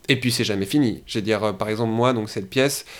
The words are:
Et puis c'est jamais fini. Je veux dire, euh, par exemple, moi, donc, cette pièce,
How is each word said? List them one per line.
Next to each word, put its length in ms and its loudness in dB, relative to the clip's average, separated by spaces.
Et 100 4
puis 120 0
c'est 120 0
jamais 220 0
fini. 400 2
Je 140 -4
veux 40 -2
dire, 200 0
euh, 100 0
par 160 -4
exemple, 220 -2
moi, 220 2
donc, 160 -4
cette 200 -8
pièce, 360 0